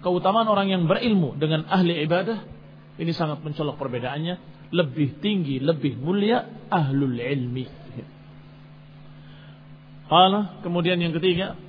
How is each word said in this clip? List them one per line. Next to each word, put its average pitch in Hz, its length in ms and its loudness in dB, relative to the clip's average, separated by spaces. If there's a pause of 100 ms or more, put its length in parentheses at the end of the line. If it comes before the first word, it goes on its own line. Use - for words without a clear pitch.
Keutamaan 190 480 2
orang 196 160 4
yang 185 160 2
berilmu 185 560 2
dengan 156 320 0
ahli 170 320 2
ibadah, 190 400 0 (560)
ini 165 160 -2
sangat 151 240 -4
mencolok 147 400 -6
perbedaannya. 139 720 -6 (220)
Lebih 147 480 0
tinggi, 170 400 0
lebih 143 400 0
mulia 202 480 0 (180)
ahlul 139 480 0
ilmi. 123 500 -4 (2500)
Qala, 190 560 4
kemudian 175 340 0
yang 170 160 0
ketiga 180 400 0 (140)